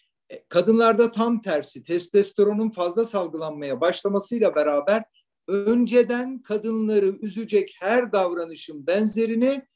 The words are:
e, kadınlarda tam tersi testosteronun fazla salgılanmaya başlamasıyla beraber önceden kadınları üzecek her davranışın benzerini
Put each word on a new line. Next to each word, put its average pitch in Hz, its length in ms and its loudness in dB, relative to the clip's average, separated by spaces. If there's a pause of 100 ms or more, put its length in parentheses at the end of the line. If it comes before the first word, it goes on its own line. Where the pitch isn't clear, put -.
(300)
e, - 180 -20
kadınlarda 226 600 4
tam 226 300 -2
tersi 147 440 -4
testosteronun 202 880 0
fazla 180 340 -2
salgılanmaya 156 760 -6
başlamasıyla 202 760 0
beraber 147 500 2 (440)
önceden 240 920 0
kadınları 214 640 0
üzecek 202 720 -2
her 220 320 0
davranışın 170 760 -4
benzerini 226 880 0